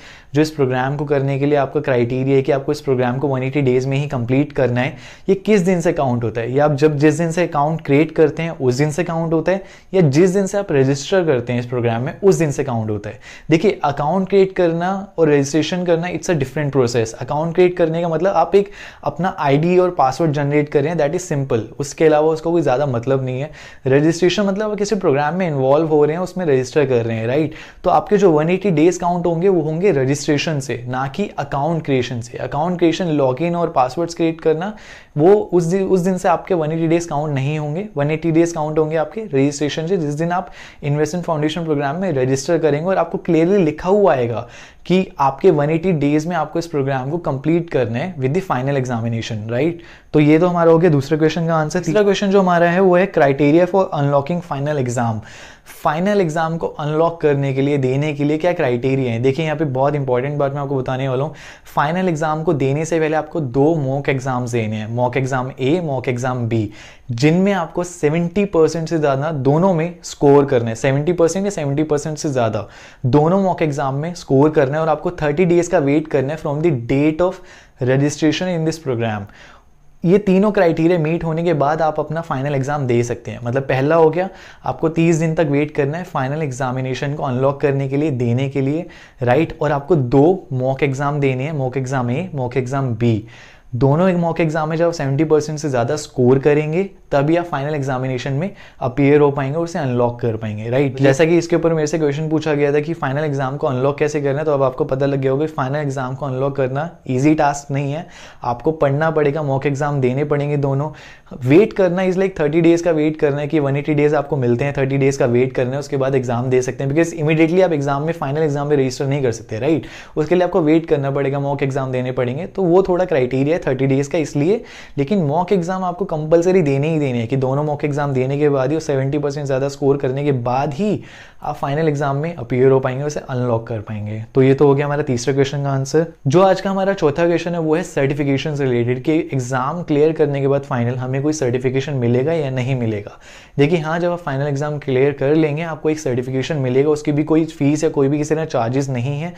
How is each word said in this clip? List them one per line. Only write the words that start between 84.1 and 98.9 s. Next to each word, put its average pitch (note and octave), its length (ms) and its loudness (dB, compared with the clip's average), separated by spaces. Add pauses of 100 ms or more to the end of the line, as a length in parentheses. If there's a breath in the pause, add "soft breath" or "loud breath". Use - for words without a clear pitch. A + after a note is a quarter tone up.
आपको C3 240 -2
तीस E3 260 2
दिन D#3+ 200 0
तक E3 140 2
वेट D3 220 0
करना C#3+ 260 -2
है F#3 60 -10
फाइनल D3 400 -4
एग्जामिनेशन C3 720 -4
को D#3 100 -6
अनलॉक C#3 380 -2
करने C#3 280 0
के C#3 80 -2
लिए, D3+ 140 0
देने B2 380 0
के C#3 120 -2
लिए, D3 240 -2 (360 loud breath)
राइट? C#3+ 400 2
और D3+ 100 0
आपको C#3+ 240 0
दो C#3+ 580 4
मॉक C3 300 -2
एग्जाम C#3+ 360 -2
देने C3 240 0
हैं, D#3 100 -6
मॉक C3 240 -4
एग्जाम B2+ 360 -2
A, D#3 100 -2 (120)
मॉक B2+ 220 -4
एग्जाम C3 380 -2
B। A2+ 240 2 (560 loud breath)
दोनों C#3+ 340 4
एक F3+ 60 2
मॉक E3+ 240 0
एग्जाम D#3 300 -2
में D#3+ 80 -2
जब E3+ 140 2
सेवेंटी C#3 320 -2
परसेंट D3+ 360 2
से D3+ 100 -4
ज़्यादा B2 260 0
स्कोर C3 440 2
करेंगे, D3+ 440 2
तभी D3+ 520 0
आप E3+ 100 0
फाइनल D3 300 -4
एग्जामिनेशन C3+ 580 -4
में E3 200 -4 (260 loud breath)
अपीयर C#3 420 4